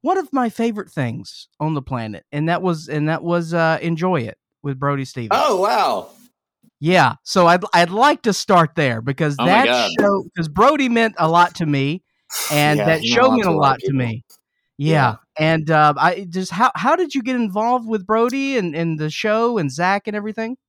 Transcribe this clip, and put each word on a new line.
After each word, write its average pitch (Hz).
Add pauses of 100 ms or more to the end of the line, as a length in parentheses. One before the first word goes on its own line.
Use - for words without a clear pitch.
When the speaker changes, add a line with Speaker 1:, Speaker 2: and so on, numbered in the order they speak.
Speaker 1:
one 349
of 330
my 247
favorite 214
things - (120)
on 156
the 139
planet, 113
and 147
that 175
was, 165
and 151
that 160
was, 175
uh, 165
Enjoy 170
It 110 (240)
with 139
Brody 139
Stevens. 127
Speaker 2:
Oh, 214
wow. 190 (680)
Speaker 1:
Yeah, 156
so 185
I'd, 175 (120)
I'd 170
like 247
to 208
start 170
there 123
because 139
Speaker 2:
Oh 120
my 175
Speaker 1:
that 233
Speaker 2:
God. 240 (100)
Speaker 1:
show, 196 (120)
'cause 165
Brody 247
meant 226
a 160
lot 175
to 165
me, 143 (480)
and 147
Speaker 2:
Yeah, -
Speaker 1:
that 160
Speaker 2:
he 233
meant -
Speaker 1:
show 240
Speaker 2:
a -
lot 254
Speaker 1:
meant 220
Speaker 2:
to 190
Speaker 1:
a -
Speaker 2:
a -
lot 151
Speaker 1:
lot 135
Speaker 2:
of 127
Speaker 1:
to 131
Speaker 2:
people. 135
Speaker 1:
me. 120 (560)
Yeah, 143
Speaker 2:
Yeah. 107 (220)
Speaker 1:
and, 156
uh, 151
I 175
just, 185
how, 214
how 254
did 359
you 269
get 254
involved 226
with 214
Brody 247
and, 175
and 165
the 156
show 220
and 143
Zach 180
and 208
everything? 220 (120)